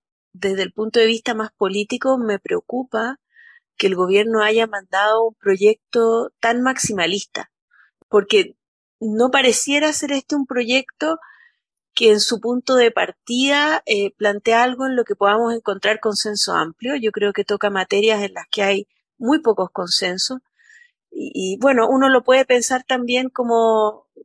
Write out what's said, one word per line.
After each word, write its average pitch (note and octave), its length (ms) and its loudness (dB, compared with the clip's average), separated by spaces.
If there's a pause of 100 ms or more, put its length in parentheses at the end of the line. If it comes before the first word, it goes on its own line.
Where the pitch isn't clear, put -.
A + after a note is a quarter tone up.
(320)
desde F#3+ 300 -4
el F3+ 100 -8
punto A3 260 -4
de A3+ 80 6
vista A3+ 280 -2
más A3 220 -6
político, G#3 640 -2
me G#3+ 220 -4
preocupa A#3+ 800 -6 (560)
que G3+ 100 -2
el F#3+ 80 2
gobierno G#3 480 2
haya A3 240 2
mandado G#3+ 640 0
un A3 60 -8
proyecto A3 1040 0
tan A#3+ 220 0
maximalista, G3+ 880 -4 (560)
porque G3+ 480 2 (420)
no A3+ 320 0
pareciera C#4 600 2
ser D4 180 -6
este C#4+ 240 -4
un C#4 120 -2
proyecto C4 720 -2 (760)
que A3+ 160 4
en G#3 100 4
su A3+ 200 -2
punto B3 340 -2
de A#3+ 160 4
partida, C#4 960 -2
eh, G3+ 320 -2
plantea G#3+ 460 2
algo B3+ 220 -4
en C4 100 -2
lo A#3 80 0
que G3+ 100 -4
podamos A3 400 2
encontrar G#3+ 460 -4
consenso G3+ 520 -4
amplio. E3+ 440 -4
Yo A3 160 -4
creo G3+ 200 -2
que G3+ 120 -4
toca G#3 260 -2
materias G3+ 520 0
en F#3+ 120 -8
las E3+ 160 -14
que G3+ 140 -2
hay G3 240 -2 (300)
muy C4+ 220 0
pocos G3 320 0
consensos. F#3 680 -4 (720)
Y, - 220 -8
y, F#3+ 260 -4
bueno, B3 300 2
uno C4+ 220 4
lo B3+ 120 4
puede C4 220 4
pensar B3+ 400 0
también B3 460 -2
como, A3+ 760 0 (180)